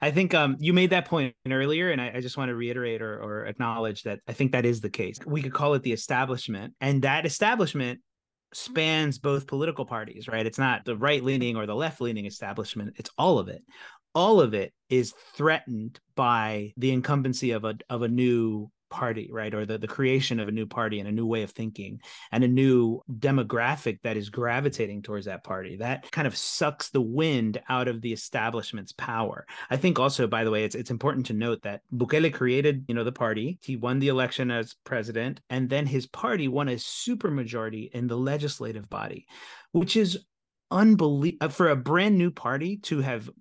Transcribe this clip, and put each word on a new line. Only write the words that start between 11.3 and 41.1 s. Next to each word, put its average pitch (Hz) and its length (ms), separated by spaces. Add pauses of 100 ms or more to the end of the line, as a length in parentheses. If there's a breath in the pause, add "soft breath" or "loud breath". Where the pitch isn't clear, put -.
or 107 100
the 104 80
left-leaning 120 520
establishment. 104 720
It's - 180
all 156 220
of 95 100
it. 98 140 (520 loud breath)
All 185 280
of 113 100
it 98 220 (160)
is 123 240 (240)
threatened 127 600 (160)
by 110 600
the 127 160
incumbency 127 600
of 107 120
a, 110 120 (120)
of 120 140
a 117 60
new 113 640 (200)
party, 117 420
right? 110 220
Or 107 100
the, 107 140
the 107 100
creation 131 500
of 104 100
a 107 40
new 110 140
party 107 340
and 98 80
a 104 40
new 113 120
way 113 200
of - 80
thinking 107 460 (320 loud breath)
and 120 140
a 123 40
new 127 520 (100)
demographic 120 920
that 110 160
is 101 100
gravitating 120 720
towards 104 240
that 95 200
party. 95 320
That 123 340
kind 151 160
of 117 100
sucks - 540
the 139 100
wind 120 720
out 127 180
of 117 140
the 117 100
establishment's 110 800
power. - 540 (240 loud breath)
I 131 80
think 170 200
also, 131 280
by 113 180
the 110 60
way, 107 140
it's, - 100
it's 120 160
important 131 380
to 117 40
note 113 300
that 101 180 (100)
Bukele 147 440
created, 135 520
you 120 80
know, 117 100
the 123 80
party. 117 500
He 131 140
won 123 220
the 139 100
election 127 420
as 117 340
president, 117 640
and 127 220
then 143 160
his 131 200
party 202 420
won 139 200
a 127 40
supermajority 117 1200
in 123 160
the 117 100
legislative 131 720
body, - 360 (460 loud breath)
which 175 240
is 190 220 (540)
unbelie-, 170 720